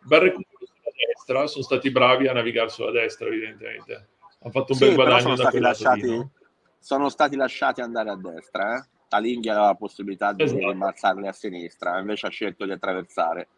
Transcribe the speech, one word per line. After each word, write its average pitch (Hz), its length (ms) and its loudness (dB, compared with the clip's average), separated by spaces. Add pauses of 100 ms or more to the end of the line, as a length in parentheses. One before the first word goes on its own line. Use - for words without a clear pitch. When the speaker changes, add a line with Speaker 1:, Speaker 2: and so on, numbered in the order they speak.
Speaker 1:
bel 151 180 6
recupero - 460 0
sulla - 260 -12 (160)
destra, 139 400 -2
sono 143 160 -8
stati 131 280 -2
bravi 127 360 4
a 127 60 0
navigare 117 360 0
sulla 113 220 -8
destra 113 360 -2
evidentemente. 110 800 -10 (360)
Hanno 120 80 -12
fatto 135 220 -2
un 131 60 -2
Speaker 2:
Sì, 135 60 8
Speaker 1:
bel 127 100 8
Speaker 2:
però 131 80 8
Speaker 1:
guadagno 123 180 6
Speaker 2:
sono 123 140 2
Speaker 1:
da 127 60 0
Speaker 2:
stati 127 160 4
Speaker 1:
quel 127 40 2
lato 123 160 2
lì, 127 240 2
Speaker 2:
lasciati, 117 160 -2
Speaker 1:
no? 135 140 -8 (480)
Speaker 2:
sono 139 300 -2
stati 143 260 0
lasciati 131 460 -2
andare 117 280 -4
a 98 80 -6
destra, 92 600 -6
eh. 135 60 -8 (300)
Alinghi 113 360 -2
aveva 104 160 4
la 101 100 4
possibilità 101 560 -6
di 160 120 0
Speaker 1:
Esatto. 101 260 -2
Speaker 2:
rimbalzarli 95 580 -2
a 95 60 -8
sinistra, 87 680 -8
invece 101 280 -6
ha - 20 -2
scelto 101 360 -8
di 98 60 -6
attraversare. 87 760 -4 (100)